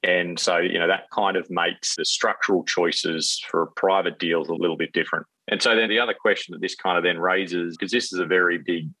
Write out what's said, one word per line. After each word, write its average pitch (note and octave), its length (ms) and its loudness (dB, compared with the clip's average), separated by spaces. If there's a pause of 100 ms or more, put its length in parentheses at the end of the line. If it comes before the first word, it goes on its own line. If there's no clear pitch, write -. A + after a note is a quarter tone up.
And F2 380 0
so, F2 180 2
you E2+ 220 2
know, E2+ 80 2
that F#2+ 240 0
kind G2 260 0
of F2 120 -4
makes F2 460 -2
the D#2+ 100 -4
structural - 580 0
choices D#2+ 880 -2
for E2 260 0
private F#2+ 440 0
deals E2 300 0
a E2+ 40 -2
little E2 240 0
bit D#2+ 160 -6
different. E2 320 -2 (240)
And G#2 120 -2
so A#2 140 4
then A2+ 140 2
the A2 100 2
other A#2 140 0
question - 400 0
that - 80 -10
this F#2 140 -4
kind F2+ 220 0
of F2 60 2
then F2 160 2
raises, F2 580 0
'cause G2 140 -6
this A#2+ 220 -2
is F2+ 60 -4
a F2 60 2
very F2 320 4
big D#2+ 320 -4 (120)